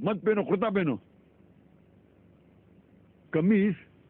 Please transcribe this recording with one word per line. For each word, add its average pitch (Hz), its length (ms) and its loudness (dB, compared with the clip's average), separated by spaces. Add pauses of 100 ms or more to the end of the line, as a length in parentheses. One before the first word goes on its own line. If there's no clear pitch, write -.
मत 196 220 -4
पहनो, 208 180 0
कुर्ता 214 260 -2
पहनो। 170 300 -2 (2250)
कमीज 196 420 2 (340)